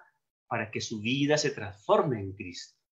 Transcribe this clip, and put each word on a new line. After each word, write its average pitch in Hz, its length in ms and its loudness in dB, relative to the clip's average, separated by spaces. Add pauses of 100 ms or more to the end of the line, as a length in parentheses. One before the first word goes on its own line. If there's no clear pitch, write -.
(480)
para 113 240 -4
que 113 100 -4
su 110 200 -6
vida 139 360 4
se 147 140 0
transforme 127 680 2
en 95 140 -6
Cristo, - 460 -14 (120)